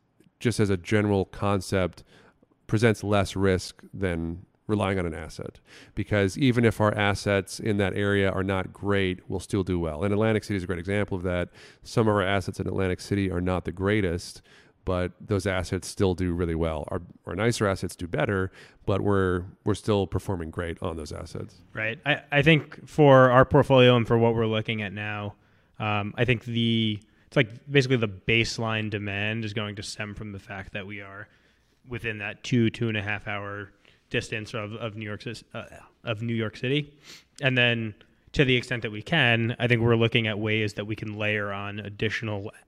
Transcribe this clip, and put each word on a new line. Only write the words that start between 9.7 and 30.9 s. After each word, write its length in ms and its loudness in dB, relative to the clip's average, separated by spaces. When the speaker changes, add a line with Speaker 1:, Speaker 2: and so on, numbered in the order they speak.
Speaker 1:
well. 260 -2
And 80 0
Atlantic 320 2
City 120 -4
is 80 -4
a 20 -8
great 120 -4
example 380 -2
of 80 -6
that. 240 -2
Some 260 0
of 60 4
our 80 2
assets 380 -2
in 60 -4
Atlantic 340 -2
City 300 -2
are 100 -2
not 240 -2
the 80 -6
greatest, 680 -2
but 360 -2
those 260 -2
assets 420 -2
still 260 2
do 180 0
really 220 0
well. 340 -2
Our, 140 -6
our 80 -8
nicer 320 0
assets 300 -2
do 100 -8
better, 440 0
but 140 2
we're, 440 2
we're 100 2
still 320 0
performing 440 -6
great 300 -6
on 160 -4
those 160 -10
assets. 440 -12
Speaker 2:
Right. 320 -6
I, 240 0
I 120 0
think 460 2
for 420 8
our 140 8
portfolio 520 6
and 100 2
for 100 2
what 180 4
we're 120 0
looking 360 -2
at 100 -6
now, 420 -8
um, 360 -2
I 80 0
think 200 0
the, 540 0
it's, 100 -4
like, 120 4
basically 280 4
the 100 0
baseline 800 -2
demand 540 -4
is 80 -6
going 240 -6
to 60 -12
stem 320 -10
from 180 -12
the 80 -12
fact 320 -14
that 140 -10
we 140 -12